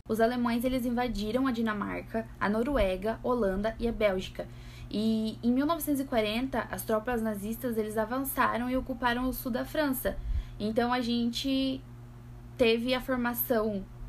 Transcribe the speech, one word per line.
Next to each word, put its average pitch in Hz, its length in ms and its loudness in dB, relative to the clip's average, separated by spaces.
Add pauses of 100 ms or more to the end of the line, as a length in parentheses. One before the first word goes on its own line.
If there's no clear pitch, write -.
Os 220 140 2
alemães, 240 420 4
eles 254 220 2
invadiram 240 600 0
a 269 40 2
Dinamarca, 214 760 -2 (100)
a - 120 0
Noruega, 220 720 2
Holanda 220 560 2
e 226 100 0
a 226 40 0
Bélgica. 202 540 0 (440)
E 220 520 0
em 240 80 4
mil 262 140 4
novecentos 302 360 2
e 277 40 0
quarenta, 226 680 0
as 185 120 -6
tropas 220 400 0
nazistas, 220 560 -2
eles 214 180 0
avançaram 233 720 0
e 254 80 2
ocuparam 254 500 0
o 254 60 0
sul 233 180 -4
da 247 140 -2
França. 269 540 0 (400)
Então 226 340 2
a 254 80 2
gente 254 800 0 (760)
teve 233 340 4
a 254 80 2
formação 233 840 0 (260)